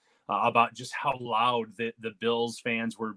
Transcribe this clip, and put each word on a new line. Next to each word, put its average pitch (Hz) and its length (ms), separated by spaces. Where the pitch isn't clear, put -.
uh, 101 140
about 117 320
just 127 180
how 135 260
loud 117 580
the, 117 220
the 110 200
Bills 117 400
fans 113 400
were 107 180